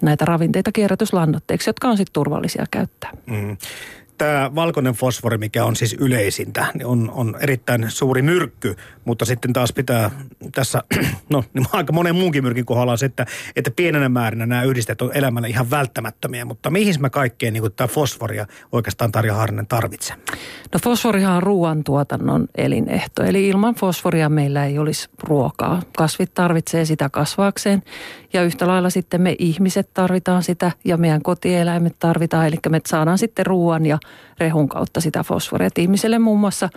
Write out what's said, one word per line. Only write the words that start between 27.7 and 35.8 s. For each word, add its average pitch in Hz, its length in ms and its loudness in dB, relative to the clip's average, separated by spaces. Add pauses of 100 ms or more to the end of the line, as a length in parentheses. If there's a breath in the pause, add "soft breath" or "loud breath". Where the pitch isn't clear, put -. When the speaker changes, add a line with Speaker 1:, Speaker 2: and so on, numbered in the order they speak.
Speaker 1:
ja 185 100 2
yhtä 170 240 0
lailla 180 240 2
sitten 180 320 0
me 180 160 2
ihmiset 190 560 0
tarvitaan 180 480 2
sitä 180 300 0 (120)
ja 175 120 2
meidän 160 260 4
kotieläimet 170 760 0
tarvitaan, 165 480 2
eli 156 100 0 (120)
me 156 180 2
saadaan 165 320 2
sitten 202 280 0
ruoan 170 400 2
ja 156 120 2 (400 loud breath)
rehun 160 300 2
kautta - 320 -4
sitä 165 220 -2
fosforia. - 440 -2
Et 165 120 -2
ihmiselle 202 400 2